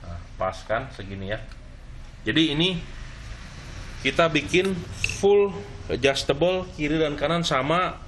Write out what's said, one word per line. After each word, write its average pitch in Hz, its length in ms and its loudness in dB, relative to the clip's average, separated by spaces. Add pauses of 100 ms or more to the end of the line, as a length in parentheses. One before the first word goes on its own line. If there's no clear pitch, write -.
Nah, 87 160 -10 (160)
pas 92 320 -2
kan 127 240 -2
segini 98 400 -8
ya. 110 80 -4 (880)
Jadi 151 240 4
ini 170 320 2 (1200)
kita 165 240 4
bikin 170 480 2 (480)
full 202 320 6 (320)
adjustable, 156 880 2
kiri 151 240 0
dan 151 160 2
kanan 160 320 2
sama 160 480 2 (120)